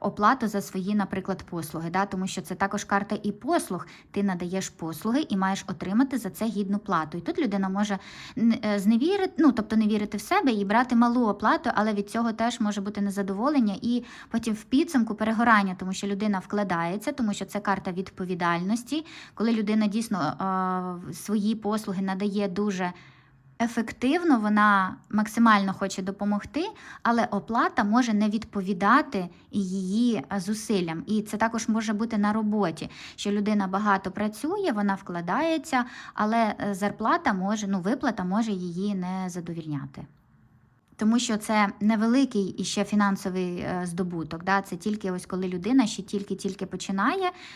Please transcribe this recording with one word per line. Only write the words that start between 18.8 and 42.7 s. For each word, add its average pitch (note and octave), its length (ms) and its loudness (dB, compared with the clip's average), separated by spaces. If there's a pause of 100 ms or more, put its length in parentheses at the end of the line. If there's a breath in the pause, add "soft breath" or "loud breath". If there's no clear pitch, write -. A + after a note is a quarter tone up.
Коли A3+ 180 0
людина G#3+ 340 2
дійсно, G#3 320 -2 (880)
е, D3+ 40 -8
свої G#3 420 0
послуги G#3+ 480 -4
надає G3 460 -2
дуже F#3 440 -2 (680 loud breath)
ефективно, B3 800 2
вона G#3 580 4 (140)
максимально G#3+ 640 4
хоче F#3+ 300 -4
допомогти, G3+ 680 -4 (320 loud breath)
але A#3 220 2
оплата A#3+ 600 0
може A3+ 300 4
не G#3 140 4
відповідати G3+ 1000 0 (220 loud breath)
її, G3 800 0
е, G3 80 -2
зусиллям. F3+ 680 -2
І G#3+ 160 0
це G#3+ 140 -6
також A3+ 320 0
може A3 240 0
бути A3 260 -2
на G#3 140 2
роботі, G#3 580 0 (260 loud breath)
що - 140 -4
людина G3+ 360 2
багато G3 440 2
працює, C#4+ 640 -2
вона G3+ 200 0
вкладається, A#3+ 920 -2 (300 loud breath)
але, G#3+ 460 2
е, G3+ 140 -2
зарплата A3 580 0
може, G3+ 340 -2
ну, G3 140 0
виплата G#3 440 0
може G#3 280 0
її F3+ 420 -4
не F#3 340 -4
задовільняти. E3 800 -8 (880)
Тому A3 220 4
що A#3+ 180 0
це G#3+ 320 2 (120)
невеликий A3+ 640 4
іще F#3+ 400 -2